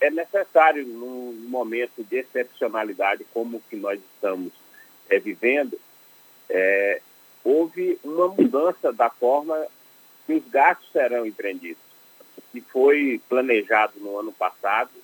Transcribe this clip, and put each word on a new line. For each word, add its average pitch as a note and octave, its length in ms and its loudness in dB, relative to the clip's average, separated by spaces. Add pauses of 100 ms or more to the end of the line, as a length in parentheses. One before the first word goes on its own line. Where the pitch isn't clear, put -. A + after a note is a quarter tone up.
é D3 100 4
necessário, D#3 760 2
num B2 460 -12 (160)
momento A#2+ 560 -6
de A#2+ 120 -6
excepcionalidade G#2+ 1160 -4
como A#2 240 -6
o G#2+ 140 -14
que A2 60 -10
nós G2+ 240 -6 (140)
estamos, F#2 380 -6 (560)
é, G2 100 4
vivendo, A#2+ 600 -2 (720)
é, G2 500 0 (420)
houve E3+ 600 0
uma E3 240 0
mudança E3 640 2
da A#2 180 2
forma D3 460 0 (680)
que D#3 80 0
os D#3 140 -2
gastos C#3 440 2
serão B2 320 0
empreendidos. F#2+ 580 -10 (540)
O - 60 -20 (100)
que A#2+ 80 -14
foi C#3 680 2
planejado A2 720 2
no G2+ 180 -8
ano A2 140 -8
passado G2+ 580 -4 (140)